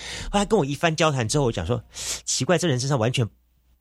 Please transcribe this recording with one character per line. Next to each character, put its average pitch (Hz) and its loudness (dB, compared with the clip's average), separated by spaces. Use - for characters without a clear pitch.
后 202 0
来 202 2
跟 214 2
我 156 2
一 139 -4
番 165 0
交 156 4
谈 131 0
之 147 0
后， 139 4
我 117 2
讲 92 -2
说， 113 -2
奇 - -2
怪， 175 4
这 175 0
人 127 2
身 131 -4
上 143 2
完 110 2
全 123 0